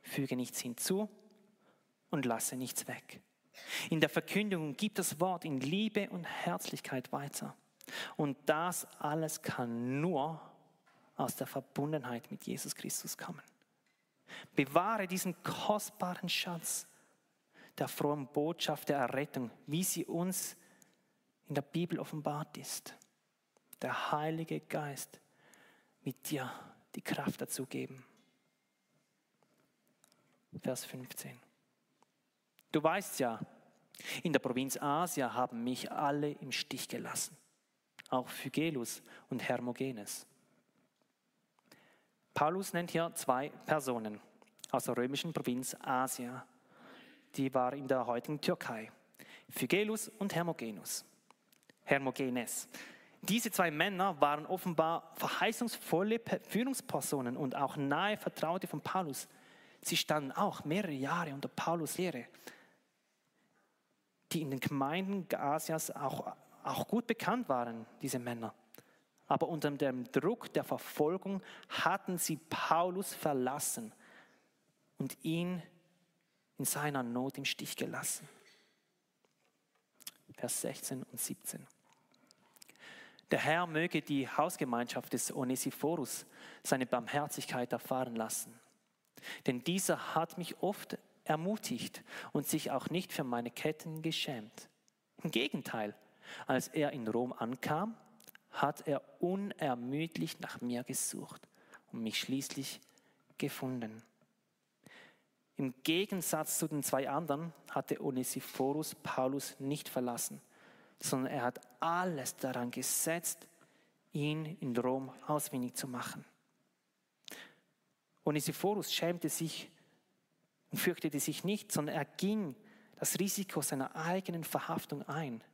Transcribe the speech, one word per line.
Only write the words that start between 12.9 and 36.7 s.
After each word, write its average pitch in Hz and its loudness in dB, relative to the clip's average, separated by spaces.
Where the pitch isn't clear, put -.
kommen. - -10
Bewahre 180 6
diesen 180 0
kostbaren 180 0
Schatz - -2
der 135 2
frohen 147 2
Botschaft 151 0
der 143 6
Errettung, 127 0
wie 160 2
sie - 0
uns 180 -2
in 151 -4
der 143 4
Bibel 170 0
offenbart 147 -4
ist. - -8
Der - 0
Heilige 156 0
Geist 147 -6
mit - -6
dir 131 -2
die - -8
Kraft - -2
dazu 135 -4
geben. 131 -6
Vers - -2
fünfzehn. 127 -10
Du 151 4
weißt 170 2
ja, 120 2
in 165 2
der 135 8
Provinz 127 0
Asia 143 2
haben 120 0
mich 123 -2
alle 147 2
im 135 -8
Stich - -4